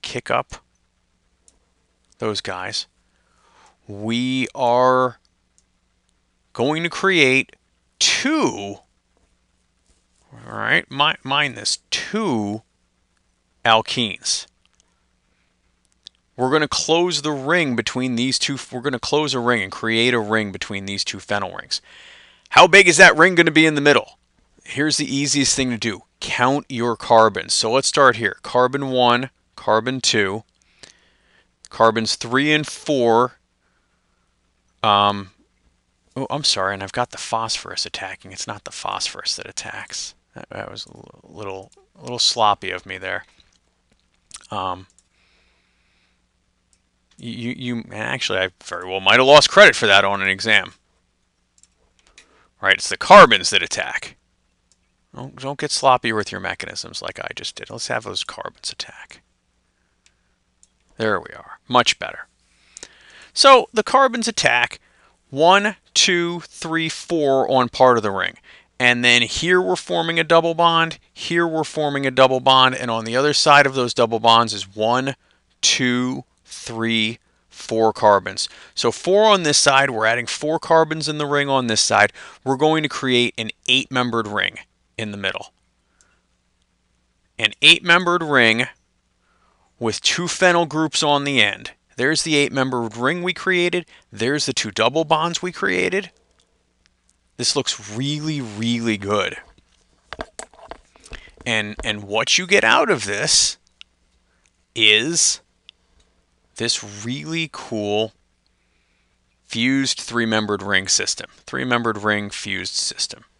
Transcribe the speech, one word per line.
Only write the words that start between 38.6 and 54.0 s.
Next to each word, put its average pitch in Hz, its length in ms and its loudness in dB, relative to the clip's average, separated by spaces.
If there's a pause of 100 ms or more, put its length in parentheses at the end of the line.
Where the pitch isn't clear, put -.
the - 80 -14
phosphorus - 640 -8
that - 120 -14
attacks. - 680 -12 (200)
That, - 140 -18
that - 220 -12
was 107 140 -14
a - 40 -20
l-, - 340 -20
little, 95 480 -14 (260)
a - 40 -20
little 123 180 -12
sloppy 104 520 2
of 90 140 -10
me 95 120 -14
there. 92 280 -10 (1300)
Um, 95 360 -8 (2250)
you, 117 140 -14
you, 117 260 -8
you, 123 200 -6
and - 160 -14
actually, 110 460 -4
I 92 100 -2 (140)
very 90 240 -12
well 95 120 -4
might 98 200 2
have 131 80 4
lost 147 220 8
credit 196 260 8
for 117 120 0
that 98 180 6
on 98 160 0
an 95 80 0
exam. 95 440 0 (1900)
Right, 95 140 4
it's - 140 -8
the 95 80 -6
carbons 127 520 6
that 92 140 0
attack. - 540 -8 (960)